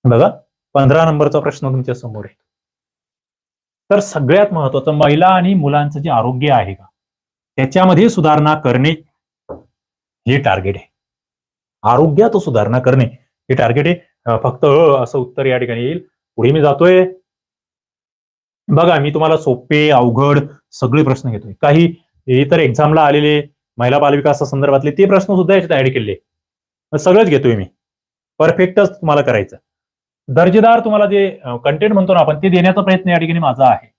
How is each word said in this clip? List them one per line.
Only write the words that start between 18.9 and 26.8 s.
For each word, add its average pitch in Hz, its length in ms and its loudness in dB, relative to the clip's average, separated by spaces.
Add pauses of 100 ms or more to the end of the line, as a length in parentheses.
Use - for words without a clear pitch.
मी 147 120 -2
तुम्हाला 156 260 0
सोपे, 151 540 -2
अवघड 135 500 2 (300)
सगळे 135 320 -2
प्रश्न 131 280 -2
घेतोय. 101 220 -12
काही 165 420 2 (320)
इतर 139 320 0
एक्झामला 151 440 0
आलेले 147 400 0 (340)
महिला 123 220 0
बालविकासा 143 460 0
संदर्भातले 139 460 -2
ते 196 160 2
प्रश्न 190 280 0
सुद्धा 185 200 2
याच्यात 165 260 0
ऍड 131 80 0
केले. 113 280 -6 (760)